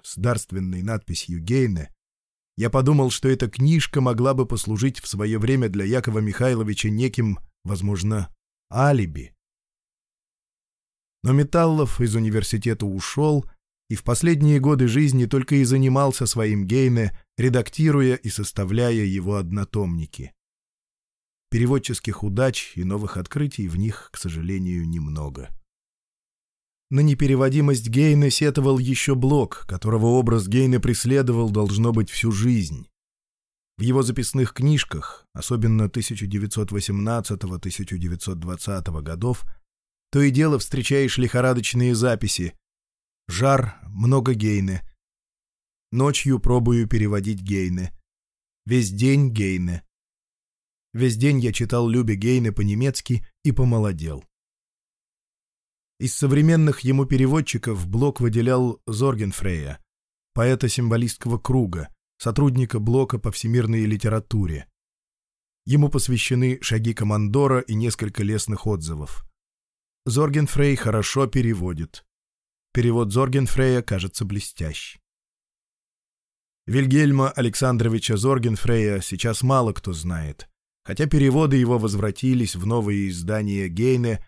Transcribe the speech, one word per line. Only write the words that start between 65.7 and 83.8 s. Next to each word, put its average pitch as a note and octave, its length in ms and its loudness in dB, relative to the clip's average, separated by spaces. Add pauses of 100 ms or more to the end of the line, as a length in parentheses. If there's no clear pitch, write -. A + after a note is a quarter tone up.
посвящены B2+ 720 0
«Шаги A2+ 320 -2
командора» G#2+ 680 2
и A2+ 140 -6
несколько A2 480 -2
лестных G#2 440 -4
отзывов. D#2+ 600 -6 (800)
Зоргенфрей C#3+ 720 2
хорошо A#2+ 500 0
переводит. F#2 800 -4 (640)
Перевод A#2 380 2
Зоргенфрея B2+ 720 2
кажется F#2+ 460 -6
блестящ. F#2 720 -10 (1700)
Вильгельма C3+ 640 4
Александровича A#2 880 0
Зоргенфрея A2+ 800 0
сейчас G2+ 420 -4
мало B2 300 2
кто F2+ 220 -8
знает, D#2+ 520 -8 (380)
хотя G2 220 -4
переводы C#3+ 500 4
его B2 220 4
возвратились G#2+ 760 0
в F#2 120 -6
новые G#2 420 0
издания G2 600 -4
Гейне, A#2 600 0